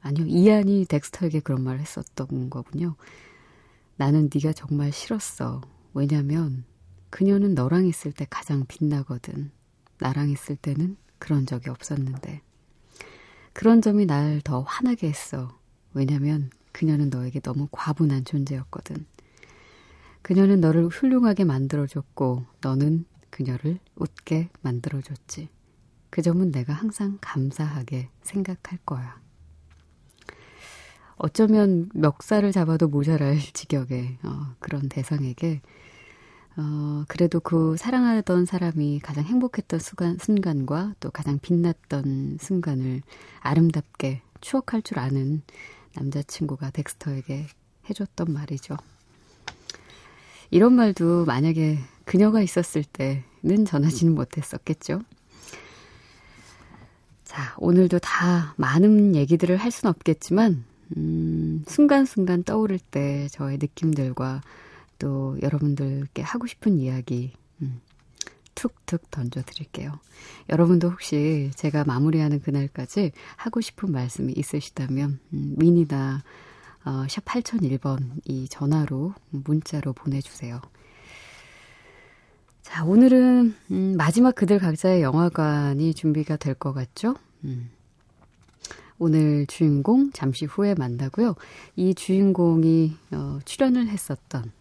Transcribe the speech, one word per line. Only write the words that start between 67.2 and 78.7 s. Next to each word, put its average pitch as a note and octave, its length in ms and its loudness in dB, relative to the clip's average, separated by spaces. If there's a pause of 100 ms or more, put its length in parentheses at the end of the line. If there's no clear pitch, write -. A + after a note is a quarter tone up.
음, B2+ 200 -8 (720)
툭툭 - 580 -8
던져드릴게요. C#3 880 -10 (500)
여러분도 E3+ 400 4
혹시 D3 640 -2
제가 D3+ 280 0
마무리하는 D3 580 2
그날까지 C#3 720 -2 (240)
하고 A#3 260 -6
싶은 - 300 -6
말씀이 C3 420 -4
있으시다면, C#3 840 -4 (140)
음, C#3+ 240 -6
미니나, D3 640 2 (640)
어, C3+ 240 -4
샵 - 160 -10
팔천일 G3 540 -2
번 C3+ 460 -4
이 C3 220 -6
전화로, D3 640 -2 (160)